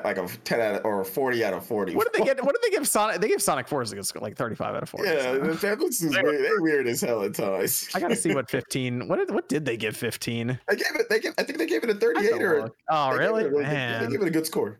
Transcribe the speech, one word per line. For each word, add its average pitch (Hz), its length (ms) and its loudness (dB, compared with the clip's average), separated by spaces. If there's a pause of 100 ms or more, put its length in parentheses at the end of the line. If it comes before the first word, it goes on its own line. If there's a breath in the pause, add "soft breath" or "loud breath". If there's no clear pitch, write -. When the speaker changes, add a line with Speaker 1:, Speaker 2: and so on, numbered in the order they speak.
Speaker 1:
like, 101 140 -2
a 90 100 -2 (160)
ten 127 160 0
out 107 140 2
of, 98 100 -2
or 104 160 0
a 95 60 -4
forty 123 400 0
out 92 80 0
of 87 100 -6
forty. 98 300 -2
Speaker 2:
What 440 180 2
did - 80 2
they - 60 2
get? 254 180 0
What 277 100 4
did 466 80 -2
they 392 140 4
give 285 100 0
Sonic? 208 360 2
They 220 60 2
gave 392 120 2
Sonic 147 280 0
Four 143 120 0
a 117 60 -2
good 98 180 -8
score, - 160 -6
like, 107 160 -6
thirty-five 107 380 -4
out - 80 -4
of - 80 -8
forty, - 180 -4
Speaker 1:
Yeah, 151 140 2
Speaker 2:
so. 127 160 2
Speaker 1:
the 151 160 0
Famitsu's 220 460 0
Speaker 2:
They 165 80 2 (140)
Speaker 1:
weird. - 40 4
Speaker 2:
were 151 60 4 (100)
Speaker 1:
They 143 60 2 (100)
weird 151 300 2
as 120 120 0
hell 117 220 0
at 101 120 0
times. 101 600 0
Speaker 2:
I 190 60 0
gotta 311 140 0
see 156 200 2
Speaker 1:
<laughs> - 0 -
Speaker 2:
what 131 160 -2
fifteen, 123 580 -2
what 175 80 0
did, 370 140 -2
what 226 180 -2
did 156 160 -2
they 117 140 -2
give 107 180 -4
fifteen? 117 720 -4
Speaker 1:
They 208 80 2
gave - 180 -2
it, 311 140 0
they - 120 2
gave, - 180 -4
I 262 40 2
think - 140 -6
they 320 100 0
gave - 180 -2
it 233 40 -2
a 208 80 4
Speaker 2:
I - 20 -8
Speaker 1:
thirty-eight 214 340 2
Speaker 2:
can 180 100 0
Speaker 1:
or 160 220 2
Speaker 2:
look. 117 120 -10 (140)
Oh, 147 220 2
Speaker 1:
they 127 40 0
gave 135 60 2
it - 20 4
a 214 80 2
Speaker 2:
really? 220 120 2
Speaker 1:
really 143 200 2
good, 147 80 0
Speaker 2:
Man. 117 320 0
Speaker 1:
they 117 60 0
gave 139 100 0
it 185 80 2
a - 20 -2
good 160 160 0
score. 104 340 -2